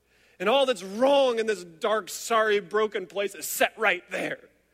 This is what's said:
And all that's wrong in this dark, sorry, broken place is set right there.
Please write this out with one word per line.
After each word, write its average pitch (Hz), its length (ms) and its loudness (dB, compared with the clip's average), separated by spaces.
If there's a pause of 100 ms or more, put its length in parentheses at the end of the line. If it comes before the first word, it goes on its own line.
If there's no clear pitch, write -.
(380)
And 190 120 0
all 269 160 4
that's 202 160 -2
wrong 247 560 2
in 220 80 -2
this 185 180 -2
dark, 180 460 -4
sorry, 214 500 2
broken 208 460 -2
place 196 280 -6
is 156 120 -12
set - 320 -2
right 196 320 0
there. - 400 -8 (240)